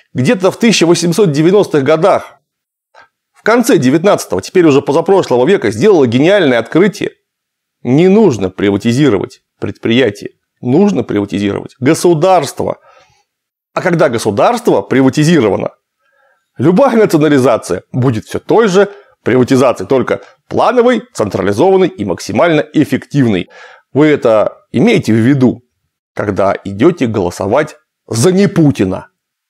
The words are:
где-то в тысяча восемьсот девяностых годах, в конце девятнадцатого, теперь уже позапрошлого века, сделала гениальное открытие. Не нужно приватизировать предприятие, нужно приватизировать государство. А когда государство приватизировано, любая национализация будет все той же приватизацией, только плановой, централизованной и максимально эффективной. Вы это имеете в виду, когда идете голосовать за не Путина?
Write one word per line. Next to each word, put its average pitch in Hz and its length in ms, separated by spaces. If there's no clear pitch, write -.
где-то 180 380
в - 60
тысяча 202 280
восемьсот 170 460
девяностых 156 520
годах, 156 520
в - 80
конце 226 380
девятнадцатого, 143 640
теперь 180 220
уже 139 180
позапрошлого 147 640
века, 156 240
сделала 156 340
гениальное 135 540
открытие. - 540
Не 147 280
нужно 147 420
приватизировать 104 880
предприятие, 113 720
нужно 151 400
приватизировать 101 800
государство. 160 1000
А 165 80
когда 170 260
государство 131 760
приватизировано, 135 880
любая 233 360
национализация 143 840
будет 123 340
все - 140
той 214 280
же 190 200
приватизацией, 127 640
только 117 340
плановой, 233 540
централизованной 107 760
и - 180
максимально 131 560
эффективной. 127 880
Вы 143 160
это 110 500
имеете 180 400
в 110 40
виду, 123 480
когда 98 400
идете 127 420
голосовать 104 720
за 120 280
не 196 140
Путина? 113 600